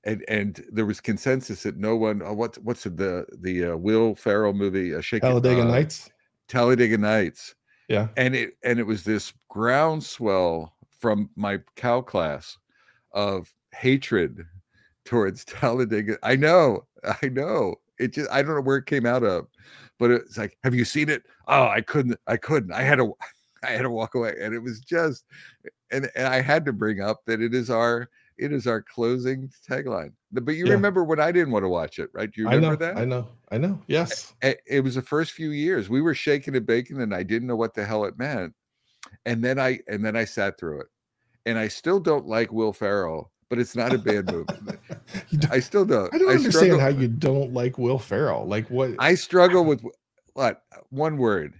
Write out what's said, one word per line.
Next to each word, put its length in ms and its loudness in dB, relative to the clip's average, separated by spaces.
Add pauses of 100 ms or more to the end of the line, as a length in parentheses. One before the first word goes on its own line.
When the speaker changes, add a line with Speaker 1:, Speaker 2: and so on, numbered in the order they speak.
Speaker 1:
and, 220 -4
and 440 -4
there 160 -2
was 120 -6
consensus 600 -4
that 160 -8
no 180 -2
one, 280 -2
uh, 100 -8
what, 300 -6
what's 220 -6
the, 420 -4 (140)
the, 320 -2
uh, 40 -4
Will 380 2
Ferrell 380 2
movie, 420 -2
uh, 60 -4
Shake 200 -4
It, 60 2
Speaker 2:
Talladega 340 4
Speaker 1:
uh, 40 4
Speaker 2:
Nights? 440 0 (380)
Speaker 1:
Talladega 500 4
Nights. 560 0 (360)
Speaker 2:
Yeah. 180 0 (100)
Speaker 1:
And 180 2
it, 280 -4
and 160 2
it 80 -2
was 160 -2
this 300 -2 (160)
groundswell 1200 0 (160)
from 460 -2
my 240 -4 (160)
Cal 260 0
class 560 -6 (540)
of 420 -4 (180)
hatred 760 0 (560)
towards 420 -2
<laughs> 0 -
Talladega. 800 -2
I 140 2
know, 500 4 (340)
I 60 -2
know. 480 -2 (240)
It 140 -2
just, 180 -6
I 100 2
don't 140 -2
know 60 0
where 160 2
it 100 -6
came 180 0
out 180 2
of, 220 0 (540)
but 100 4
it's 300 0
like, 240 -8
"Have 100 2
you 120 2
seen 220 -2
it?" 140 -2 (260)
"Oh, 200 6
I 140 0
couldn't, 440 -2
I 120 0
couldn't. 360 -2
I 80 -4
had 160 4
to, 160 0 (260)
<laughs> 240 -18
I 80 -6
had 120 -2
to 60 -2
walk 260 -6
away." 260 -2
And 120 -6
it 60 -6
was 220 -12
just, 420 -2 (680)
and, 240 -4
and 120 -2
I 140 2
had 240 2
to 80 0
bring 260 -2
up 260 -4
that 160 -2
it 140 0
is 140 -2
our, 400 0 (280)
it 140 -6
is 160 -4
our 140 -2
closing 680 -4 (180)
tagline. 440 -6 (220)
The, 80 -4
but 140 -4
you 120 -4
Speaker 2:
Yeah. 60 6
Speaker 1:
remember 320 2
when 160 0
I 100 2
didn't 220 2
wanna 160 0
watch 300 -4
it, 140 -8
right? 160 -6
Do 120 -8
you 80 0
Speaker 2:
I 60 4
Speaker 1:
remember 300 2
Speaker 2:
know, 80 -6
Speaker 1:
that? 80 -4
Speaker 2:
I 40 -2
know, 240 -4 (200)
I 100 -4
know. 280 -2
Yes. 540 -4
Speaker 1:
It, 260 0
it 160 2
was 120 -2
the 60 -2
first 300 -2
few 200 -8
years. 380 -2
We 120 2
were 120 2
shaking 440 -2
and 80 -2
baking, 360 0
and 140 -4
I 80 -4
didn't 240 -2
know 80 -2
what 200 -2
the 100 -4
hell 180 -2
it 160 -6
meant. 340 -6 (720)
And 160 -2
then 160 0
I, 300 0
and 160 -4
then 140 -2
I 80 0
sat 340 -4
through 220 -8
it. 60 -14 (580)
And 120 -2
I 120 -2
still 320 -2
don't 260 0
like 240 0
Will 220 0
Ferrell, 580 -2 (180)
but 100 -2
it's 160 -2
not 180 0
a 40 2
bad 320 0
movie. 240 -6
Speaker 2:
<laughs> 120 -14 (640)
You 80 0
don't, 160 2
Speaker 1:
I 60 4
still 260 2
don't. 280 2
Speaker 2:
I 40 0
don't 120 4
Speaker 1:
I 60 6
Speaker 2:
understand 180 4 (120)
Speaker 1:
struggle 140 8
Speaker 2:
how 80 4
you 200 2
don't 460 0
like 240 -2
Will 220 2
Ferrell. 460 -2
Like, 240 -2
what? 300 0
Speaker 1:
I 160 6
struggle 500 6
with, 180 2 (500)
what? 300 -2 (260)
One 280 -4
word. 420 0